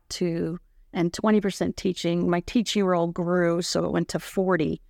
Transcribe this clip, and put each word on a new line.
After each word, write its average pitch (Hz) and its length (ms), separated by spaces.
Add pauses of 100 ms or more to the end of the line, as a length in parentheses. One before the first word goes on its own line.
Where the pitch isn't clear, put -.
(100)
to, 170 480 (340)
and 170 200
twenty 214 280
percent - 360
teaching. 175 520
My 175 120
teaching 208 440
role 175 240
grew, 175 540
so 170 220
it 156 80
went 165 160
to 165 100
forty. 165 720